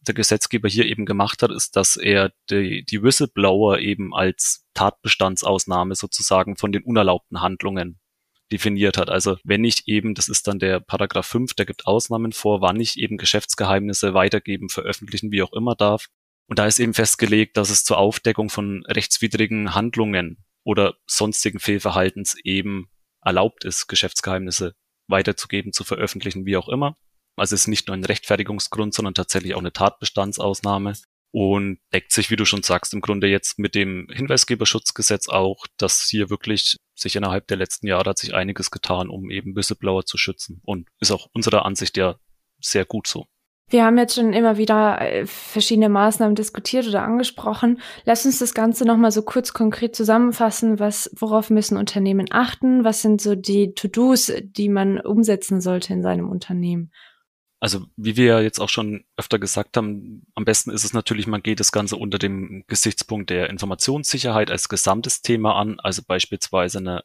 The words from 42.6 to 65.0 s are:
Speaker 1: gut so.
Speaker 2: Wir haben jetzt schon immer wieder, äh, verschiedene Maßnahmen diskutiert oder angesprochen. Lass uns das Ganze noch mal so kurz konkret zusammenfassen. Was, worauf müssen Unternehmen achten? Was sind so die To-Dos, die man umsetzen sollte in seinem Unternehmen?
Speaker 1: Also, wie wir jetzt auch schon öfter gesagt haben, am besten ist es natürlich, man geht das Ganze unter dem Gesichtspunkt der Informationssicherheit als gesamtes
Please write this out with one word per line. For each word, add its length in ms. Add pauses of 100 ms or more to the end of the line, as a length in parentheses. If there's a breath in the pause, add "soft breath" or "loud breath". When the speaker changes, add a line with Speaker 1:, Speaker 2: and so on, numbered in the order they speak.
Speaker 1:
gut 200
so. 220 (420)
Speaker 2:
Wir 160
haben 120
jetzt 180
schon 180
immer 240
wieder, 420
äh, 260
verschiedene 600
Maßnahmen 480
diskutiert 540
oder 140
angesprochen. 760 (240 loud breath)
Lass 220
uns 140
das 140
Ganze 300
noch 140
mal 160
so 80
kurz 320
konkret 420
zusammenfassen. 800
Was, 380
worauf 340
müssen 280
Unternehmen 540
achten? 520
Was 180
sind 200
so 120
die 400
To-Dos, 600 (100)
die 240
man 320
umsetzen 640
sollte 320
in 100
seinem 240
Unternehmen? 640 (720 soft breath)
Speaker 1:
Also, 220 (100)
wie 220
wir 240
jetzt 160
auch 120
schon 340 (140)
öfter 200
gesagt 400
haben, 560
am 120
besten 260
ist 120
es 100
natürlich, 340
man 160
geht 160
das 120
Ganze 240
unter 220
dem 480
Gesichtspunkt 640
der 220
Informationssicherheit 1000
als 180
gesamtes 540